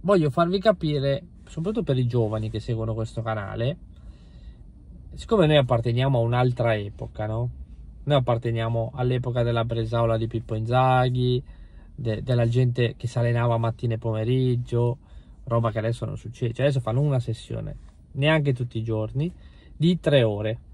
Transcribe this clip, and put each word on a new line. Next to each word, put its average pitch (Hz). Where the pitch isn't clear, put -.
voglio 170
farvi 175
capire, 147
soprattutto 196
per 143
i 127
giovani 110
che 113
seguono 113
questo 113
canale, 110
siccome 202
noi 151
apparteniamo 123
a 117
un'altra 120
epoca, 107
no? 117
Noi 143
apparteniamo 117
all'epoca 123
della 117
bresaola 117
di 110
Pippo 113
Inzaghi, 127
de-, 110
della 120
gente 120
che 120
si -
allenava 120
mattina 113
e 110
pomeriggio, 120
roba 117
che 107
adesso 113
non 101
succede. 117
Cioè, 127
adesso 135
fanno 113
una 143
sessione, 110
neanche 143
tutti 120
i 113
giorni, 113
di 170
tre 139
ore. 107